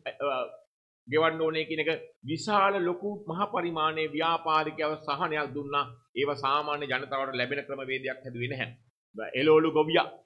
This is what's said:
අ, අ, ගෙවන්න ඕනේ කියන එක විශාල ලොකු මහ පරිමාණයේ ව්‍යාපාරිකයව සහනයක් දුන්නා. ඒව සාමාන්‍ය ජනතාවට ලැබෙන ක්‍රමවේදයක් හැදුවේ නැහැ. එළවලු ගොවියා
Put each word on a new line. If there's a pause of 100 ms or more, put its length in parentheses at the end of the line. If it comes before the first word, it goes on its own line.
අ, (120)
අ, (720)
ගෙවන්න
ඕනේ
කියන
එක (300)
විශාල
ලොකු (140)
මහ (100)
පරිමාණයේ
ව්‍යාපාරිකයව
සහනයක්
දුන්නා. (260)
ඒව
සාමාන්‍ය
ජනතාවට
ලැබෙන
ක්‍රමවේදයක්
හැදුවේ
නැහැ. (600)
එළවලු
ගොවියා (180)